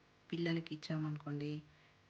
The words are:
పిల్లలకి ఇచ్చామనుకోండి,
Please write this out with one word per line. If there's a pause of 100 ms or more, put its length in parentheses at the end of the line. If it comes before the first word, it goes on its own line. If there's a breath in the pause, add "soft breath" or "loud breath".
(320)
పిల్లలకి
ఇచ్చామనుకోండి, (460 loud breath)